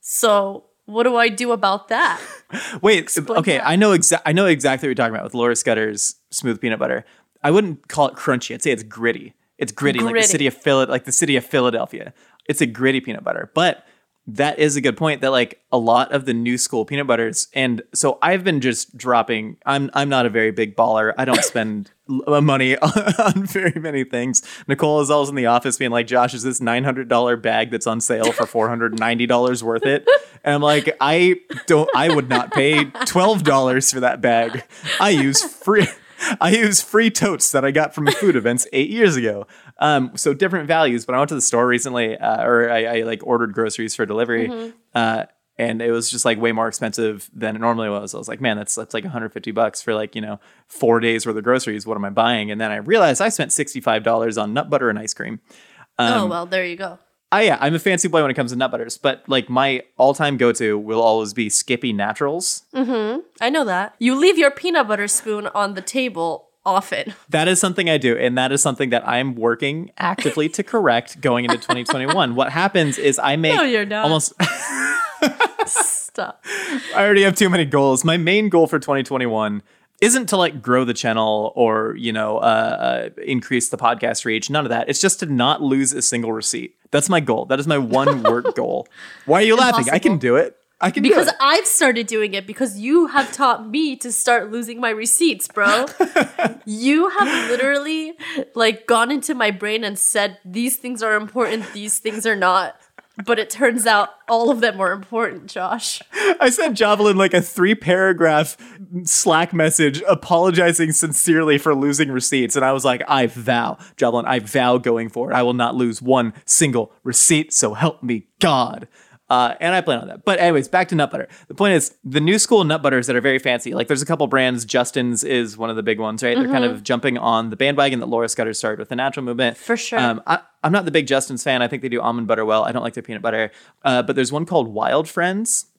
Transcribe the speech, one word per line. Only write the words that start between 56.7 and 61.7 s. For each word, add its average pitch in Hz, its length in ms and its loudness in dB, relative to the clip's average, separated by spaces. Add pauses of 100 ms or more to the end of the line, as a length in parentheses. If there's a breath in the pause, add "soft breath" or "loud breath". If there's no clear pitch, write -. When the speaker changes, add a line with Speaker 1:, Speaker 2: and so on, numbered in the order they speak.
Speaker 1:
go. 185 220 -12 (340)
Speaker 2:
I, 208 120 4
yeah, 170 140 4
I'm 143 160 0
a 165 40 0
fancy 180 300 0
boy 160 120 4
when 143 100 2
it 127 40 -2
comes 123 180 -2
to 123 60 -4
nut 131 120 0
butters, 117 280 -8
but, - 300 -2
like, 127 200 0
my 131 340 0 (140)
all-time 139 400 2
go-to 117 420 2
will 107 220 -2
always 110 320 2
be 107 160 -4
Skippy 120 460 -2